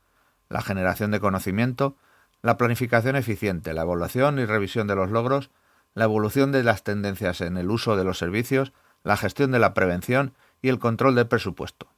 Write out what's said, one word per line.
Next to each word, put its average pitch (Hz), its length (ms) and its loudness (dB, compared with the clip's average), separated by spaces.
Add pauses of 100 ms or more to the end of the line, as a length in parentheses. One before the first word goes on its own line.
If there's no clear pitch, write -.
(500)
la - 100 -2
generación 95 500 -2
de 104 100 0
conocimiento, 107 760 0 (460)
la 117 160 2
planificación 120 580 2
eficiente, 98 560 -2
la 80 100 -2
evaluación 104 560 0
y 127 60 -2
revisión 107 420 -2
de 101 100 0
los 95 140 0
logros, 123 400 -2 (440)
la 113 100 2
evolución 110 480 2
de 131 120 2
las 110 180 2
tendencias 101 580 -4
en 90 160 -4
el 90 140 -2
uso 113 260 0
de 92 80 0
los 92 140 -2
servicios, 120 540 -2 (320)
la 101 120 2
gestión 131 360 0
de 123 60 2
la 98 160 4
prevención 95 600 0 (280)
y 131 60 0
el 127 100 0
control 123 360 2
del 120 140 4
presupuesto. - 680 -4